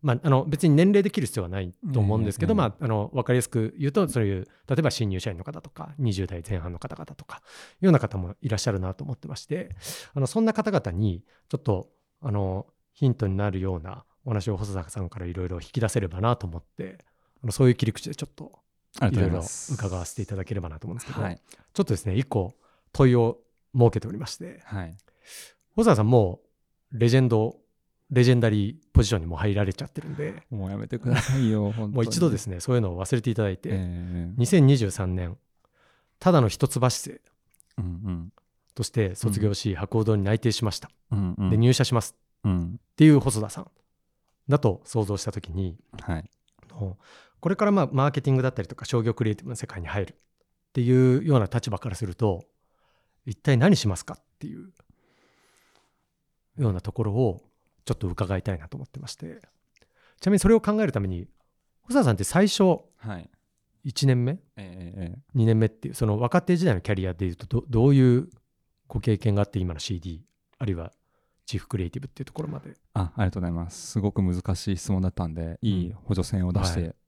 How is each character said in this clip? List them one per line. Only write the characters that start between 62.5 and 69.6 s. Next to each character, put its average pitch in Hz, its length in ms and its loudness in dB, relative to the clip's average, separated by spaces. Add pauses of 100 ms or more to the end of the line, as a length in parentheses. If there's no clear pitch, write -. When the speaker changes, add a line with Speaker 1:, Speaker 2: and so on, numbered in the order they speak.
Speaker 2:
は 104 220 -12
い。 - 100 -20 (540)
Speaker 1:
一 135 240 0
年 123 160 4
目？ 127 100 0
Speaker 2:
え 190 40 -8 (180)
え、 90 400 -14
え 90 220 -8
え。 139 40 -18 (120)
Speaker 1:
二 113 120 4
年 113 140 4
目 113 80 4
っ - 20 2
て - 200 -10
い - 20 -10
う、 - 20 -12
そ - 120 -2
の 107 140 0
若 123 220 2
手 180 140 2
時 170 100 0
代 139 100 4
の 87 60 -2
キ - 100 -4
ャ - 20 2
リ 92 140 -2
ア 90 60 -4
で 92 120 -4
い 90 60 -2
う 85 40 -8
と、 - 120 -16
ど-、 - 220 -2
ど 117 180 4
う 143 80 6
い 127 220 6
う 156 120 -2 (580)
ご - 140 -6
経 107 160 0
験 101 180 0
が 101 60 2
あ 101 40 2
っ - 40 -20
て、 104 100 -4
今 90 140 -2